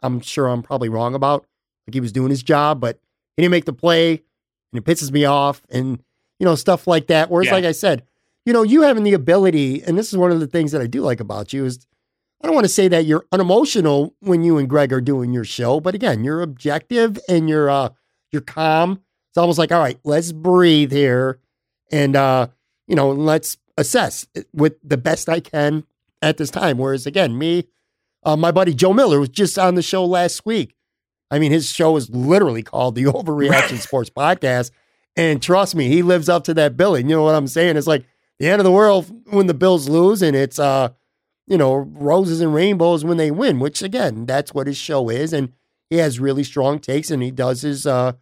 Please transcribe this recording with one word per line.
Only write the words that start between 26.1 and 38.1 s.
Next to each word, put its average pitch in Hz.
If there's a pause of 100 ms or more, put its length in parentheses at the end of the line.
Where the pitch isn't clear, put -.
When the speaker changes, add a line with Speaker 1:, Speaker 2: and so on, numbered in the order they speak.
Speaker 1:
at 156
this 143
time." 143
Whereas 131
again, 143
me, 170 (600)
uh, 156
my 165
buddy 180
Joe 180
Miller 202
was 135
just 196
on 185
the 175
show 190
last 175
week. 214 (560)
I 143
mean, 156
his 151
show 160
is 120
literally 127
called 127
the 123
<laughs> -
Overreaction 143 (220)
Speaker 2:
Right. 117
Speaker 1:
Sports 120
Podcast. 131 (460)
And 160
trust 180
me, 143
he 165
lives 175
up 175
to 170
that 147
billing. 165
You 156
know 156
what 156
I'm 147
saying? 160
It's 147
like 151 (340)